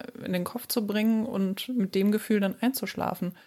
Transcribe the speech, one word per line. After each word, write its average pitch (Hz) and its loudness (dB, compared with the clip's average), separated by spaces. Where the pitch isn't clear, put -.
in 185 -4
den 180 0
Kopf - -8
zu 220 0
bringen 220 2
und 196 -2
mit 220 0
dem 196 4
Gefühl 214 2
dann 190 0
einzuschlafen. - -2